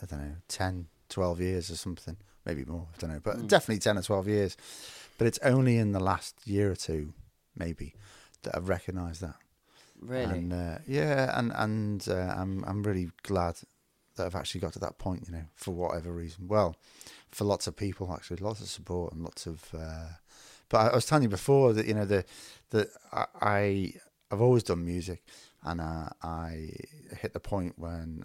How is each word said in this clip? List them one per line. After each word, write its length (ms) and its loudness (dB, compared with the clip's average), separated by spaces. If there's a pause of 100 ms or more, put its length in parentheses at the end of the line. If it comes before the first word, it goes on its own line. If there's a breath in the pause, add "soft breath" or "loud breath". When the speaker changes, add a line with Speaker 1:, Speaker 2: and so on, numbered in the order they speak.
Speaker 1:
I 60 -10
don't 140 -8
know, 160 -8 (120)
ten, 380 -2 (220)
twelve 320 0
years 300 0
or 60 -8
something. 400 -8 (300 soft breath)
Maybe 180 -4
more, 300 -8
I 40 -20
don't 120 -4
know. 120 -6
But 160 -2
Speaker 2:
Mm. 100 -6
Speaker 1:
definitely 320 4
ten 180 4
or 40 -2
twelve 260 0
years. 280 2 (600 loud breath)
But 80 6
it's 160 2
only 340 6
in 160 4
the 80 2
last 460 -2
year 240 2
or 60 -2
two, 360 -4 (420)
maybe, 400 -6 (480 loud breath)
that 140 -4
I've 120 -4
recognised 520 -4
that. 160 -8 (680 soft breath)
Speaker 2:
Really? 360 -2
Speaker 1:
And, 140 -2
uh, 340 -4
yeah, 520 2
and, 160 0
and, 540 -2
uh, 280 0
I'm, 280 -4
I'm 180 -2
really 280 0 (120)
glad 340 0 (600)
that 100 -2
I've 80 -6
actually 260 -6
got 140 -4
to 60 -12
that 180 -6
point, 280 -4
you 60 -12
know, 120 -8 (100)
for 180 -8
whatever 400 -2
reason. 360 -10
Well, 280 4 (540 loud breath)
for 140 -4
lots 220 2
of 100 -8
people, 360 -4
actually, 260 -8
lots 220 -6
of 80 -12
support 460 -6
and 80 -10
lots 240 -10
of, 180 -10 (100)
uh, 340 -8 (600 loud breath)
but 100 6
I, 100 8
I 60 4
was 120 4
telling 160 6
you 60 6
before 440 6
that, 140 4
you 80 4
know, 100 2
the, 200 4 (460 loud breath)
that 180 4 (240)
I, 140 0 (140)
I, 520 4 (380)
I've 100 0
always 240 8
done 200 0
music, 400 -4 (380 loud breath)
and, 180 -4
uh, 280 -4 (140)
I 480 -6 (500)
hit 120 -4
the 80 -6
point 380 -4
when, 460 -8